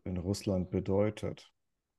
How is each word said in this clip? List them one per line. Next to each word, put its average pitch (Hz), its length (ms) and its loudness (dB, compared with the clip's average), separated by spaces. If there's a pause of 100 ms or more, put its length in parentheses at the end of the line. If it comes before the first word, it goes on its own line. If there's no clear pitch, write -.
in 92 100 -4
Russland 92 560 0
bedeutet. 95 800 0 (480)